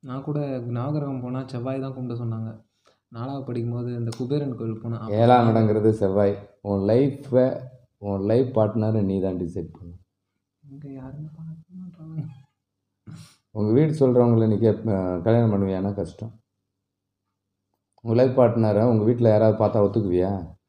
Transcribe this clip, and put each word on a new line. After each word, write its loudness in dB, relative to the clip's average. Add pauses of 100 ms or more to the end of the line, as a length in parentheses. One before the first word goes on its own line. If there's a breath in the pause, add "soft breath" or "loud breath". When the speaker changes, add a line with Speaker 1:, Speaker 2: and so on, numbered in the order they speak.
Speaker 1:
நான் -10
கூட -4 (180)
நவகிரகம் -6
போனா -6
செவ்வாய் -6
தான் -8
கும்பிட -8
சொன்னாங்க. -8 (460)
நாலாவது -10
படிக்கும்போது -6
இந்த -6
குபேரன் -4
கோயில் -6
போனா -6
அப்ப -6
Speaker 2:
ஏழாம் 6
Speaker 1:
சொன்னாங்க. 6
Speaker 2:
இடங்கிறது 4
செவ்வாய். 2 (220)
உன் -2
லைஃப்பை, 2 (380)
உன் -6
life 2
பார்ட்னரை 0
நீ 0
தான் -2
டிசைட் -6
பண்ணு. -18 (760)
Speaker 1:
இங்க -18
யாருமே -14
பார்க்க -16
மாட்டாங்க. -14 (1200 loud breath)
Speaker 2:
உங்க -2
வீடு 2
சொல்றவங்களை 4
நீ 2
கேப்-, 0
அஹ், -2
கல்யாணம் 2
பண்ணுவியானா -2
கஷ்டம். -10 (1600)
உங்க 2
life 2
பார்ட்னரை 4
உங்க 2
வீட்ல 4
யாராவது 4
பார்த்தா 2
ஒத்துக்குவியா? 0 (220)